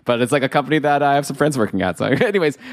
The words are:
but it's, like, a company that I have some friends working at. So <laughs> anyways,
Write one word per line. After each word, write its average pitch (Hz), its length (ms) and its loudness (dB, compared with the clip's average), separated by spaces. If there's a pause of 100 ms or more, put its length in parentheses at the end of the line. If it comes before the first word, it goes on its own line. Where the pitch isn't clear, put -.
but 120 160 0
it's, 123 120 0
like, 147 100 2
a 131 60 0
company 147 320 0
that 143 200 2
I 143 140 2
have 143 120 0
some 135 100 -8
friends 147 200 0
working 104 240 0
at. 92 160 -2
So 107 100 -4
<laughs> - 0 -
anyways, 170 520 0 (140)